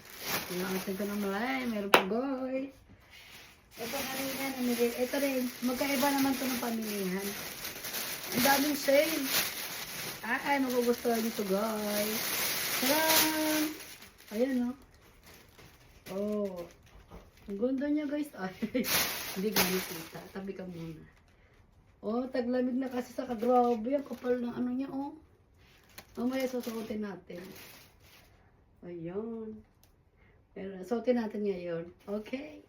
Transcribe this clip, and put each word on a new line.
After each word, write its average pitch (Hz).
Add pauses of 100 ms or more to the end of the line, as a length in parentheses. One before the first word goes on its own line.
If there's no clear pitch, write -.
(540)
Yung 180
ating 190
ko 208
na 208
malay. 247
Meron 208
pa, 202
guys. 262 (1040)
Ito 233
kanina, 262
namili. 240 (120)
Ito 254
rin. 269 (220)
Magkaiba 269
naman 269
to 269
ng 254
pamilihan. 208 (1080)
Ang 240
daming 277
sale. 294 (1040)
Ay, 277
magugustuhan 240
nyo 226
to, 214
guys. 214 (640)
Tadaan! 311 (500)
Ayan, 247
oh. 254 (1300)
Oh. 196 (800)
Ang 202
ganda 254
niya, 302
guys. 294
Ay, 208 (160)
<laughs> -
hindi 190
ka 190
nakita. 180 (160)
Tabi 196
ka 185
muna. 165 (960)
Oh, 233
taglamig 254
na 262
kasi 247
sa 254
kagrabe. 240
Ang 285
kapal 247
ng 240
ano 247
niya, 269
oh. 277 (1040)
Mamaya 254
susuotin 226
natin. 185 (1400)
Ayan. 214 (960)
Pero 190
suotin 233
natin 214
ngayon. 175 (180)
Okay? 262